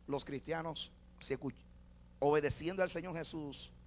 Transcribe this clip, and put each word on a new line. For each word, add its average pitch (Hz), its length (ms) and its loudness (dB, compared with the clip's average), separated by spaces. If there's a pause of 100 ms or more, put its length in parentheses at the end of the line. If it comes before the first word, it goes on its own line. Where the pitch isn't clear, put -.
los 139 160 0
cristianos, 160 680 -4 (280)
se - 160 0
escuch-, 131 200 -4 (640)
obedeciendo 151 640 4
al 180 80 2
Señor 170 240 -2
Jesús, 156 560 -4 (160)